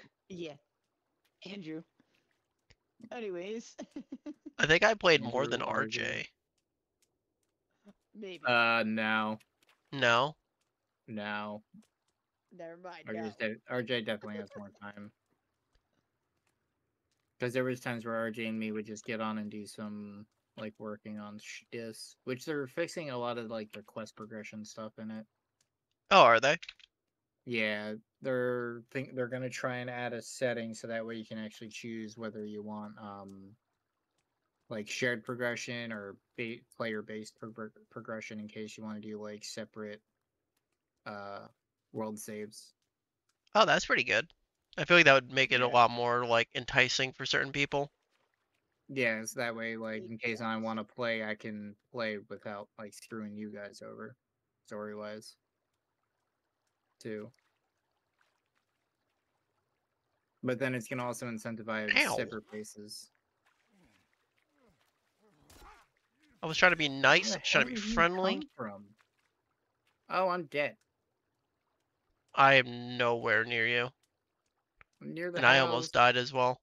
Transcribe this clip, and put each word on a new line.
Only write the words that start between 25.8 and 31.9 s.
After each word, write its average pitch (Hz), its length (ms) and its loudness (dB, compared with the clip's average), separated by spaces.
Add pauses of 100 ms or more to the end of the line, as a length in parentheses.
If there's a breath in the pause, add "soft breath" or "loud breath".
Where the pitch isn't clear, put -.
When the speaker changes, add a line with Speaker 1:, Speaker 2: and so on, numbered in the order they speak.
Speaker 2:
Oh, 196 120 10
are 117 160 12
they? 143 180 6 (880)
Speaker 3:
Yeah, 107 500 -2 (260)
they're 123 600 -2 (100)
think, 131 240 -8
they're 127 120 -2
gonna 127 220 -6
try 123 280 -4
and 123 120 -6
add 123 240 -6
a 113 80 -8
setting 117 520 -2
so 110 140 -12
that 113 180 -4
way 113 100 -8
you 110 100 -8
can 113 120 -12
actually 110 320 -12
choose 110 480 -10